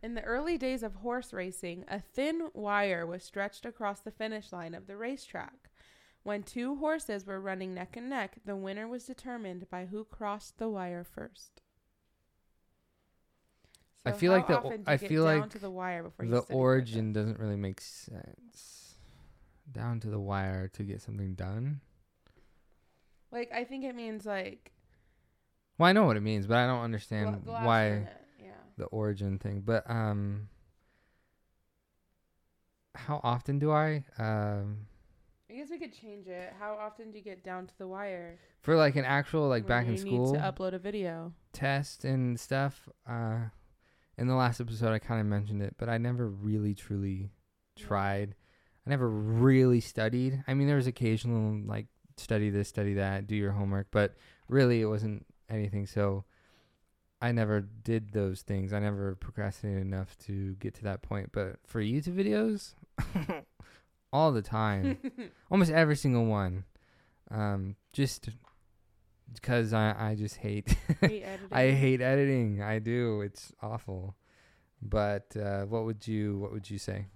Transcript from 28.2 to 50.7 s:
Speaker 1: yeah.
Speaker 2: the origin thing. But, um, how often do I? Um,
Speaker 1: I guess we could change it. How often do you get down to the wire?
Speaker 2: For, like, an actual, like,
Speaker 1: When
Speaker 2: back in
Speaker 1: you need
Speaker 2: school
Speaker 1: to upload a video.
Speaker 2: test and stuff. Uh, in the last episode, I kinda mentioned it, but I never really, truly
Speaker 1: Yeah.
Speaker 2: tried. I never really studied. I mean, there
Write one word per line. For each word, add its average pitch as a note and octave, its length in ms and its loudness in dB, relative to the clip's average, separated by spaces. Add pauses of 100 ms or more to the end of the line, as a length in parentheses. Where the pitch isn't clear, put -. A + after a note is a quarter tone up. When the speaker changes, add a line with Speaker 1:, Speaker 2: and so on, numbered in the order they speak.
Speaker 1:
yeah. F#3+ 100 -20 (260)
Speaker 2:
the - 100 -6
origin G2+ 520 -2
thing. G2+ 260 -6
But, A2+ 260 0
um, G#2 580 -2 (2500)
how D3 300 -4
often A#2+ 340 0
do D3+ 140 4
I? D3+ 320 2 (140)
Um, G#2 680 -2 (640)
Speaker 1:
I A3 40 -18
guess C#4+ 160 -12
we E4+ 80 -10
could C4+ 160 -12
change G#3 340 -18
it. F3+ 320 -12
How G#3 140 -8
often G#3+ 360 -10
do G#3+ 80 -16
you G3 60 -18
get F#3 180 -14
down F#3 240 -8
to - 120 -20
the F#3+ 100 -10
wire? F#3 500 -8 (220)
Speaker 2:
For, D#3+ 160 4
like, D3+ 200 8
an C#3 100 2
actual, C#3+ 420 2
like, A#2 160 2
Speaker 1:
When - 40 -4
Speaker 2:
back A#2+ 180 4
in A#2 100 0
Speaker 1:
you F#2+ 80 -4
need - 60 -4
Speaker 2:
school B2+ 240 4
Speaker 1:
to D3 60 2
upload F#3 340 -2
a F#3 40 -6
video. F3 540 -4 (200)
Speaker 2:
test C#3 520 -2
and B2+ 340 2
stuff. C#3 500 -2 (200)
Uh, A2+ 380 -2 (680)
in B2 120 0
the C3 60 4
last B2 260 2
episode, A2+ 320 0
I G#2+ 80 2
kinda A2+ 240 -2
mentioned G2+ 360 0
it, G2+ 160 -4
but A2+ 120 -4
I A2+ 100 0
never A#2+ 300 0
really, G#2 480 0
truly G2 560 -4 (440)
Speaker 1:
Yeah. - 100 -16
Speaker 2:
tried. G2+ 500 0 (500)
I B2+ 40 -4
never B2+ 200 2
really A#2+ 680 6
studied. B2 680 -2
I C3 80 0
mean, C#3 140 4
there D3 80 4